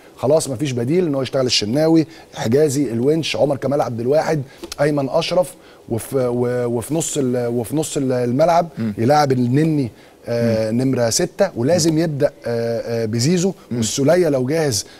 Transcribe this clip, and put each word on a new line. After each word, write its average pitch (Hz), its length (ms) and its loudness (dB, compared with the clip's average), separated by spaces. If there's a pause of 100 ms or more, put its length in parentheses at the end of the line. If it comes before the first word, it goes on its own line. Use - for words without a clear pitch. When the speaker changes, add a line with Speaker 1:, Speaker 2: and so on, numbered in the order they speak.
(160)
Speaker 1:
خلاص 143 320 2
مفيش 135 240 -4
بديل، 135 340 0
ان 147 80 -2
هو 135 80 -2
يشتغل 131 240 -2
الشناوي، 151 600 2 (280)
حجازي، 139 580 0
الونش، 139 440 0
عمر 135 200 2
كمال 139 240 -2
عبد 123 200 -4
الواحد، 147 420 0 (380)
ايمن 143 280 0
اشرف، 170 460 0 (340)
وفي، 113 280 -4
و-، 123 500 0
وفي 120 280 -2
نص 160 240 -4
ال-، 123 280 0
وفي 120 300 -4
نص 156 200 -2
ال-، 131 160 0
الملعب 151 560 2 (100)
Speaker 2:
مم. 113 200 -4
Speaker 1:
يلاعب 139 340 4
النني، 135 580 2 (360)
آه، 113 440 0
Speaker 2:
مم. 120 120 0
Speaker 1:
نمره 123 280 0
ستة، 175 460 0
ولازم 160 360 2
Speaker 2:
مم. 156 60 2
Speaker 1:
يبدا، 147 280 0 (200)
آه، 117 560 -2
آه، - 20 0
بزيزو، 156 480 0 (180)
Speaker 2:
مم. 120 60 -4
Speaker 1:
والسوليه 139 520 2
لو 131 180 0
جاهز 143 400 -2 (120)